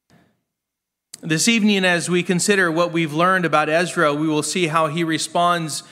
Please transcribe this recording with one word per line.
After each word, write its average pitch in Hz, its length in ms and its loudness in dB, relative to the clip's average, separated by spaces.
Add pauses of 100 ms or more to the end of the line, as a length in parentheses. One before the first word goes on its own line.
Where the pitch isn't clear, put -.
(1200)
This 156 300 -2
evening, 208 340 2
as 170 260 0
we 175 140 0
consider 185 480 0
what 170 220 0
we've 160 200 -2
learned 180 300 2
about 151 240 2
Ezra, 156 460 0
we 156 160 -2
will 151 140 0
see 175 240 -2
how 160 200 0
he 165 160 -4
responds 165 880 -2